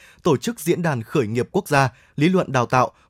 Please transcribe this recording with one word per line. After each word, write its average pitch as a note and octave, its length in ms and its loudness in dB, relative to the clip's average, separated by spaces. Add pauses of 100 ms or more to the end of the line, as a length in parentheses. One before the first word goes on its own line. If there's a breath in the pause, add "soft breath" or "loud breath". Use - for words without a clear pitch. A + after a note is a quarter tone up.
(220 soft breath)
tổ E3+ 140 2
chức A#3 240 -6
Diễn E3+ 220 0
đàn C#3+ 200 -2
Khởi B2 240 -2
nghiệp A#2 260 -2
Quốc - 160 -2
gia, C#3 200 2 (280 soft breath)
lý D3 120 2
luận F#3 240 0
đào B2 140 0
tạo, B2+ 260 0 (180 soft breath)